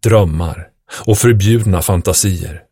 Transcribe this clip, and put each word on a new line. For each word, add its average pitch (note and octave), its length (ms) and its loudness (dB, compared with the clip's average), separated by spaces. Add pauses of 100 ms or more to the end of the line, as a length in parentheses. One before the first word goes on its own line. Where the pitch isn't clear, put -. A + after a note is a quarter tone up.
drömmar E2+ 680 0 (360)
och G#2+ 120 2
förbjudna G#2+ 640 2
fantasier F2 880 -2